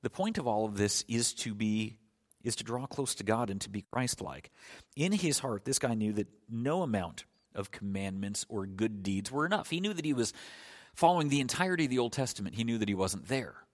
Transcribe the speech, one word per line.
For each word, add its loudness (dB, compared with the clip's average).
The -2
point 0
of 0
all 4
of -2
this 2
is 2
to -4
be, 0
is -2
to -8
draw -4
close -2
to -10
God 2
and -2
to -8
be -6
Christ-like. -2
In 2
his 2
heart, -2
this 2
guy 2
knew 2
that 0
no 0
amount -2
of -6
commandments -4
or -4
good -2
deeds -2
were 0
enough. 0
He -2
knew -2
that -4
he 2
was 2
following 6
the 4
entirety 2
of 4
the 2
Old 2
Testament. -2
He 0
knew 2
that 2
he 2
wasn't 0
there. -2